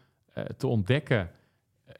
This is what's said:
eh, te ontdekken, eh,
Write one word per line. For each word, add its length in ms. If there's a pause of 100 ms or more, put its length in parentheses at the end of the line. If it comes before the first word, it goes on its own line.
(340)
eh, 100
te 240
ontdekken, 640 (540)
eh, 140